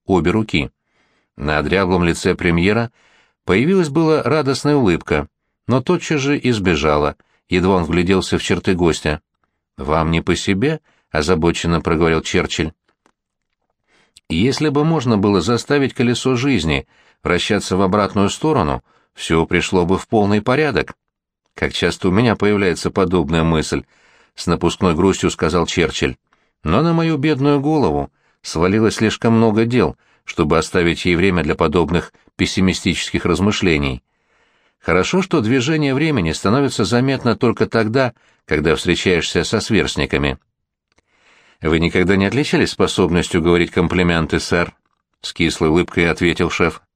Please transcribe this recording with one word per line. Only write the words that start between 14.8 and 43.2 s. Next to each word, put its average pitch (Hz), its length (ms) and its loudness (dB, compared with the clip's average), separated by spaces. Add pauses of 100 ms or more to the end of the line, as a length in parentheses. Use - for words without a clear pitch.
можно 131 340 0
было 101 220 2
заставить 120 520 0
колесо 120 440 0
жизни 85 500 0 (360)
вращаться 92 540 0
в 95 60 2
обратную 98 480 0
сторону, 98 520 -2 (300)
всё 82 320 0
пришло 87 400 0
бы 87 140 0
в - 100 -16
полный 104 320 0
порядок". 127 540 -2 (600)
"Как 73 200 -4
часто 90 340 -2
у 90 40 2
меня 107 220 2
появляется 98 560 0
подобная 85 520 0
мысль", 78 420 -2 (500)
с - 120 -12
напускной 85 480 0
грустью 90 360 2
сказал 82 360 0
Черчилль. 73 500 -2 (480)
"Но 85 160 2
на 165 140 2
мою 165 240 0
бедную 143 420 2
голову 110 500 0 (300)
свалилось 98 540 0
слишком 110 400 0
много 113 320 2
дел, 107 320 0 (260)
чтобы 82 320 0
оставить 85 480 0
ей 87 120 2
время 87 260 0
для 76 120 -2
подобных 82 600 0 (220)
пессимистических - 880 -2
размышлений. 82 760 0 (760)
Хорошо, 90 420 0
что 175 220 0
движение 135 520 0
времени 135 380 -2
становится 123 520 0
заметно 120 520 0
только 113 300 0
тогда, 117 480 0 (320)
когда 78 300 0
встречаешься 87 680 0
со 110 160 -2
сверстниками". 71 800 -2 (1200)
"Вы 82 180 2
никогда 87 380 2
не 98 100 2
отличались 123 440 0
способностью 87 680 0